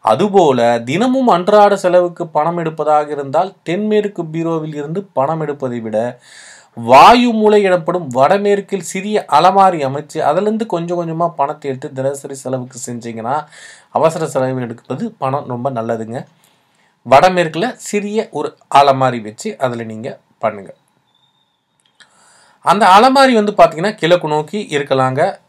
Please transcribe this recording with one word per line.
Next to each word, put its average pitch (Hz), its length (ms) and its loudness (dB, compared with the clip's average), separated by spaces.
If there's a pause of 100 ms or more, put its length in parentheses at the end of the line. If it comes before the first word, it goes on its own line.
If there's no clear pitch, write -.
அதுபோல 127 800 2
தினமும் 240 480 0
அன்றாட 202 480 4
செலவுக்கு 175 500 0
பணம் 160 320 -2
எடுப்பதாக 151 500 -2
இருந்தால் 147 540 -4
தென்மேற்கு 202 600 -2
பீரோவில் 160 520 -6
இருந்து 151 280 -8 (100)
பணம் 156 340 -2
எடுப்பதை 131 340 -8
விட 113 400 -6 (560)
வாயு 180 560 6
மூலை 214 300 4
எனப்படும் 180 460 -2
வடமேற்கில் 196 760 0
சிறிய 190 420 -6
அலமாரி 180 600 4
அமைச்சு 143 340 -6
அதிலிருந்து 202 480 0
கொஞ்சம் 175 320 -6
கொஞ்சமா 165 380 -4
பணத்தை 147 340 -4
எடுத்து 131 220 -8
தினசரி 139 420 -6
செலவுக்கு 127 520 -10
செஞ்சீங்கன்னா 117 600 -8 (440)
அவசர 156 360 0
செலவு 131 340 -4
எடுப்பது 131 580 -10
பணம் 139 280 -6
ரொம்ப 123 240 -6
நல்லதுங்க. 117 540 -8 (800)
வடமேற்குல 170 680 2
சிறிய 208 580 -6
ஒரு - 260 -8 (120)
அலமாரி 131 520 2
வச்சு 110 380 -12
அதுல 120 240 -6
நீங்க 110 360 -12 (200)
பண்ணுங்க. 101 360 -6 (1900)
அந்த 185 280 2
அலமாரி 262 460 6
வந்து 208 180 2
பாத்தீங்கன்னா 175 420 2
கிழக்கு 170 340 0
நோக்கி 151 420 -4
இருக்கலாங்க. 143 680 -2 (120)